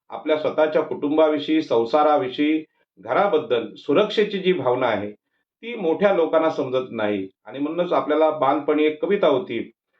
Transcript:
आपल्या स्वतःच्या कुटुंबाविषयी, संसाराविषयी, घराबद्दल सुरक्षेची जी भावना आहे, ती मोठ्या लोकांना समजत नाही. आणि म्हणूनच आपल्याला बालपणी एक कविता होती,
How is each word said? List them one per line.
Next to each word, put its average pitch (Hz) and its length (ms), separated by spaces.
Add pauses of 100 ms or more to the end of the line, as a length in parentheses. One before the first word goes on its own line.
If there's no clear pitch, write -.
आपल्या 151 280
स्वतःच्या 156 460
कुटुंबाविषयी, 151 800
संसाराविषयी, 147 1000 (340)
घराबद्दल 117 760
सुरक्षेची 202 640
जी 180 140
भावना 127 340
आहे, 104 260 (500)
ती 226 120
मोठ्या 185 400
लोकांना 160 360
समजत 131 400
नाही. 104 380 (160)
आणि 120 140
म्हणूनच 165 340
आपल्याला 151 380
बालपणी 147 540
एक 151 180
कविता 190 240
होती, 123 440 (300)